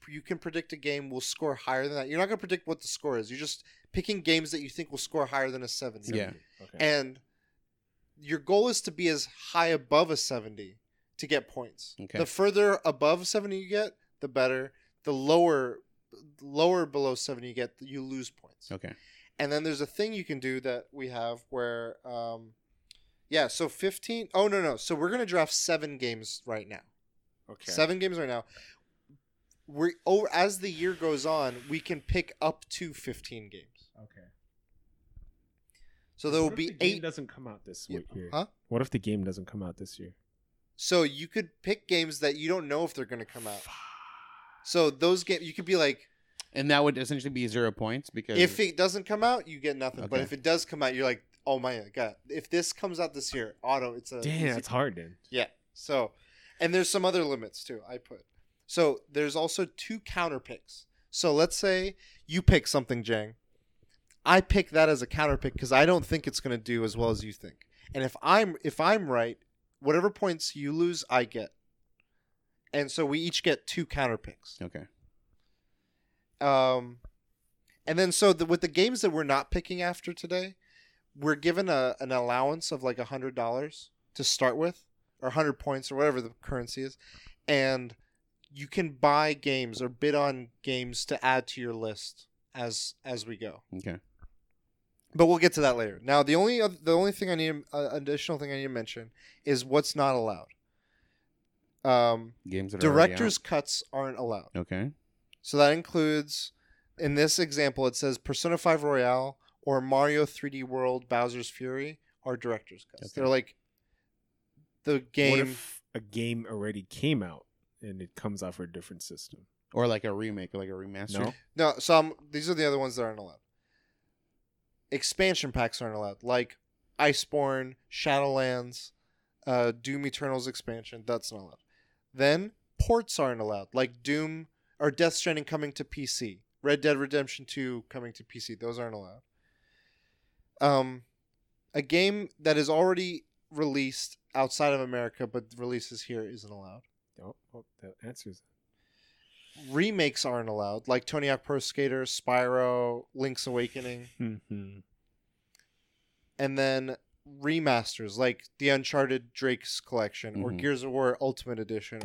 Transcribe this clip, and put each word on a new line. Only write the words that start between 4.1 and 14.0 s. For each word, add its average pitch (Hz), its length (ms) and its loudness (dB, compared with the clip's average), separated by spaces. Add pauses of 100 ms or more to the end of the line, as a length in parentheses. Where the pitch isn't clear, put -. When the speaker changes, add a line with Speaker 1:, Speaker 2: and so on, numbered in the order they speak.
Speaker 1:
games 160 300 2
that 156 100 -4
you 139 80 -10
think 165 200 -10
will 139 80 -10
score 147 280 -2
higher 135 260 -2
than 127 120 -8
a 120 40 -10
seventy. 110 500 -6
Speaker 2:
Yeah. 95 140 -4 (300)
Speaker 3:
Okay. - 180 -20
Speaker 1:
And 139 400 2 (960)
your 151 220 -4
goal 202 300 4
is - 120 0
to 196 100 -6
be 165 180 0
as 147 180 -2 (240)
high 170 160 4
above 156 420 4
a 156 80 0
seventy 107 600 -6 (400)
to 151 100 -10
get 143 200 0
points. - 540 -14
Speaker 2:
Okay. - 160 -10
Speaker 1:
The 165 80 2
further 202 580 4
above 156 440 2
seventy 202 320 -2
you 185 100 -12
get, 208 220 -2 (280)